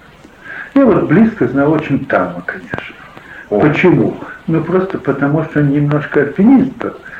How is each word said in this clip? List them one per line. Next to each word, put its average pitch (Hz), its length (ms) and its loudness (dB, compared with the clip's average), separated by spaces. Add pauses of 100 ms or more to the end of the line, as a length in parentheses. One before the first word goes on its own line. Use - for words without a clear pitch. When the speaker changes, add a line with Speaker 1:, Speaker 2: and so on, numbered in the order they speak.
(760)
Speaker 1:
Я 277 100 4
вот 190 200 4
близко 147 420 2
знал 139 240 0
очень 147 340 -2
Тама, 87 400 -2
конечно. - 500 -12 (540)
Speaker 2:
О. 104 100 0
Speaker 1:
Почему? 147 580 2 (300)
Ну, 160 160 0
просто 185 340 -2
потому, 143 480 -2
что 151 160 -4
он 143 80 2
немножко 147 520 0
альпинист 208 560 2
был, - 160 -6 (260)